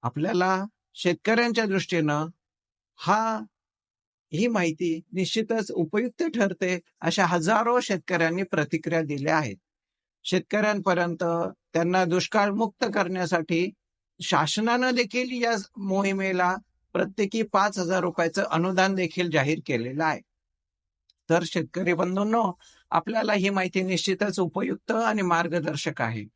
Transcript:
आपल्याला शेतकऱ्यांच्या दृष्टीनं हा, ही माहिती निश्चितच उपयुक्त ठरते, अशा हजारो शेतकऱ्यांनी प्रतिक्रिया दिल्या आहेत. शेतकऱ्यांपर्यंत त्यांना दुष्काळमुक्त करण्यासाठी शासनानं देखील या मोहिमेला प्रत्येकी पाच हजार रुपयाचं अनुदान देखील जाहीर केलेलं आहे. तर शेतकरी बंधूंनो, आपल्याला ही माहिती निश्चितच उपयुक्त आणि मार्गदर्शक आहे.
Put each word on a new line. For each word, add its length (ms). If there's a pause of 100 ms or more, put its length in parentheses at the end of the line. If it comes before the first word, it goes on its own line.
आपल्याला 640 (280)
शेतकऱ्यांच्या 720
दृष्टीनं 600 (720)
हा, 440 (920)
ही 140
माहिती 540 (120)
निश्चितच 580
उपयुक्त 520
ठरते, 560 (220)
अशा 240
हजारो 540
शेतकऱ्यांनी 640
प्रतिक्रिया 580
दिल्या 360
आहेत. 180 (680)
शेतकऱ्यांपर्यंत 1000 (500)
त्यांना 320
दुष्काळमुक्त 880
करण्यासाठी 760 (500)
शासनानं 760
देखील 480
या 120 (220)
मोहिमेला 760 (380)
प्रत्येकी 480
पाच 380
हजार 200
रुपयाचं 440
अनुदान 520
देखील 340
जाहीर 360
केलेलं 380
आहे. 180 (1080)
तर 160
शेतकरी 480
बंधूंनो, 580 (400)
आपल्याला 420
ही 160
माहिती 320
निश्चितच 580
उपयुक्त 520
आणि 300
मार्गदर्शक 800
आहे. 240 (100)